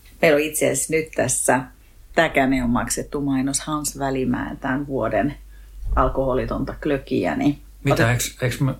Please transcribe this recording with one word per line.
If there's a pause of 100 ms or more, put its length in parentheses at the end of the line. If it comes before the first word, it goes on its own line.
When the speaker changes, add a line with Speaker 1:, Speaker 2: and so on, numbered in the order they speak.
(220)
Speaker 1:
Meillä
on
itse
asiassa
nyt
tässä, (540)
tämäkään
ei
ole
maksettu
mainos,
Hans
Välimäen
tämän
vuoden (600)
alkoholitonta
klökiä,
niin (260)
Speaker 2:
Mitä,
Speaker 1:
otet-
Speaker 2:
eiks,
eiks, (220)